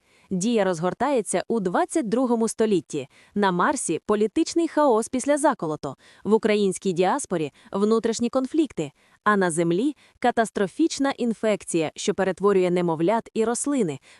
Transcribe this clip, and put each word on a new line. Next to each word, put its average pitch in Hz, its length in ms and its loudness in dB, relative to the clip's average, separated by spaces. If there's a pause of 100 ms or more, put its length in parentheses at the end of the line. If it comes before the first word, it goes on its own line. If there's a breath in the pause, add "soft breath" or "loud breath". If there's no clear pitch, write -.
(320 soft breath)
Дія 202 320 0
розгортається 185 840 -2
у 226 120 -2
двадцять 240 480 -2
другому 226 400 0
столітті. 175 600 -2 (260 soft breath)
На 202 180 2
Марсі 180 540 0
політичний 294 640 0
хаос 240 400 2
після 277 300 0
заколоту, 165 580 -2 (280 soft breath)
в 202 80 0
українській 208 600 2
діаспорі 180 600 -2 (200 soft breath)
внутрішні 226 580 0
конфлікти, 262 600 -2 (320 soft breath)
а 208 120 4
на 185 140 2
Землі 170 460 0 (220 soft breath)
катастрофічна 240 920 0
інфекція, 208 880 -2
що - 180 -2
перетворює 185 560 2
немовлят 175 640 0
і 220 100 0
рослини, 226 540 -2 (220 soft breath)